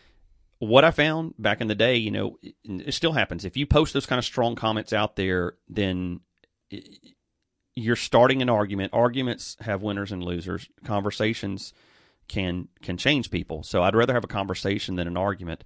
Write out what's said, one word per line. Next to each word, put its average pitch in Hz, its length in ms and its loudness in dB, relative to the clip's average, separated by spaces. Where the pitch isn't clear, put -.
what 120 260 6
I 165 60 8
found 160 480 0
back 107 220 0
in 110 80 -2
the 107 80 0
day, 117 200 4
you 110 140 0
know, 104 320 -2
it, - 120 -18
it 107 300 -8
still 160 180 0
happens. 110 320 -2
If - 120 -8
you 143 80 -2
post 151 300 4
those 139 120 -2
kind 127 120 0
of 123 60 -2
strong 117 320 -2
comments 110 360 -2
out 107 220 0
there, 92 400 0
then 92 500 -2
it, - 460 -20
you're 117 200 2
starting 131 460 4
an 127 60 0
argument. 101 440 0
Arguments 120 680 0
have 101 220 -4
winners 101 280 -4
and 92 120 -6
losers. 87 460 -6
Conversations 104 880 -2
can, 90 400 -4
can 90 160 -8
change 135 340 0
people. 80 320 -6
So 90 220 2
I'd 101 100 4
rather 120 200 4
have 113 100 0
a - 40 -10
conversation 98 680 -4
than 87 120 -2
an 87 80 -6
argument. 92 500 -4